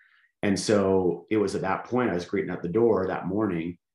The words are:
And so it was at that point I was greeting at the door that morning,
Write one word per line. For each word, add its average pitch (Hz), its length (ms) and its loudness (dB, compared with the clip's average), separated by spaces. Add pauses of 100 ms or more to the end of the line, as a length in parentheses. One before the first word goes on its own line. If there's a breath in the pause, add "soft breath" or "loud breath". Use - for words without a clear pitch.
(420 soft breath)
And 101 160 0
so 95 720 2
it 110 60 0
was 98 180 0
at 90 60 -4
that 92 240 -4
point 120 260 0
I 87 40 0
was 87 100 -4
greeting 98 260 -4
at 87 120 -8
the 87 60 -6
door 104 380 2
that 85 220 -4
morning, 90 500 -2 (160)